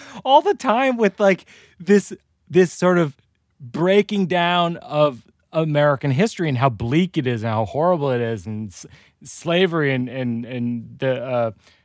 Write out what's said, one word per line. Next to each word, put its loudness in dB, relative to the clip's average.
all 6
the 0
time 0
with, 0
like, 2
this, 2
this 4
sort 2
of 0
breaking 0
down 0
of 0
American 0
history 0
and 0
how 2
bleak -2
it -2
is -2
and -4
how 0
horrible 0
it 0
is, -6
and -8
s-, -20
slavery 0
and, -2
and, -6
and -6
the, -2
uh, -2